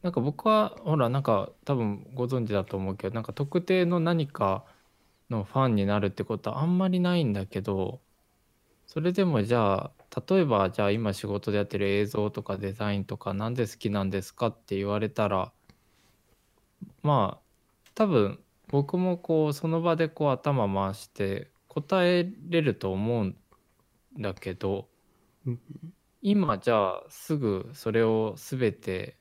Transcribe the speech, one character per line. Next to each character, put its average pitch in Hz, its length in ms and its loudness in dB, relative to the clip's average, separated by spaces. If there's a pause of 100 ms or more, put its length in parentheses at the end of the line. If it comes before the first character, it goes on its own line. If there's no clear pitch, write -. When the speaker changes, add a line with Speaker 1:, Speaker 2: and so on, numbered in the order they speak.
Speaker 1:
な 180 80 0
ん 170 40 -4
か 143 60 2
僕 143 280 -2
は、 214 360 4
ほ 156 140 2
ら、 120 120 4
な 135 120 0
ん - 20 -6
か 101 280 2 (120)
多 143 100 0
分 107 400 -2
ご 127 120 -2
存 123 200 -2
知 107 80 -2
だ 98 100 2
と 98 140 -6
思 95 140 -4
う 95 60 -6
け 95 120 -6
ど、 107 60 -8
な 113 60 -4
ん - 20 -8
か - 100 -10
特 143 280 -2
定 180 240 2
の 175 140 2
何 165 280 0
か 98 380 0 (640)
の 107 160 -2
フ - 80 -20
ァ 135 140 4
ン 113 80 2
に 101 100 2
な 104 140 2
る 101 80 0
っ 95 40 0
て - 120 -8
こ 107 140 -4
と - 140 -6
は 127 100 -4
あ 156 40 2
ん 180 120 2
ま 190 120 2
り 180 100 0
な 180 160 2
い 170 80 2
ん 110 100 0
だ 98 120 -4
け 98 160 -6
ど、 98 400 -4 (840)
そ - 140 -8
れ 175 140 0
で 190 120 2
も 139 160 2
じ 107 140 2
ゃ 101 300 2
あ、 - 60 -14 (380)
例 190 120 4
え 160 40 4
ば 101 240 2
じ 107 120 -4
ゃ 104 40 4
あ 101 60 4
今 107 220 0
仕 - 120 -8
事 101 260 -4
で 104 60 2
や 101 60 2
っ - 20 0
て 101 120 -6
る 98 100 0
映 101 200 2
像 107 220 -2
と 101 140 -8
か 98 140 -6
デ 98 160 -6
ザ 104 180 -4
イ 101 80 -2
ン 98 60 -6
と - 120 -8
か、 98 160 -6
「な 107 160 -4
ん 123 40 -4
で 120 140 -2
好 - 100 -12
き 110 120 -4
な 101 140 0
ん 95 60 -2
で 95 120 -2
す - 140 -16
か？」 117 120 -2
っ - 100 -4
て - 180 -8
言 98 120 -2
わ 104 120 0
れ 107 100 -2
た 107 180 0
ら、 95 240 0 (1500)
ま 131 400 2
あ、 - 540 -20
多 220 100 4
分 107 340 2 (280)
僕 143 300 0
も 185 200 0
こ 160 300 2
う、 151 60 0
そ 160 140 -4
の 165 140 0
場 170 140 4
で 160 140 0
こ - 180 0
う - 20 4
頭 127 420 2
回 98 220 0
し - 140 -14
て 98 420 -4 (180)
答 175 400 0
え 175 220 2 (200)
れ 170 120 2
る 135 140 2
と 95 160 -4
思 110 300 0
う - 20 0
ん 92 140 -4 (840)
だ 101 160 -6
け 92 180 -10
ど、 98 340 -4 (600)
Speaker 2:
う 123 40 -4
ん。 120 80 -8 (680)
Speaker 1:
今 190 300 2
じ 117 140 0
ゃ 104 160 4
あ 92 200 -4
す - 300 -6
ぐ 101 360 -2
そ - 180 -6
れ 113 120 4
を 110 340 2
全 127 360 -2
て 95 480 -8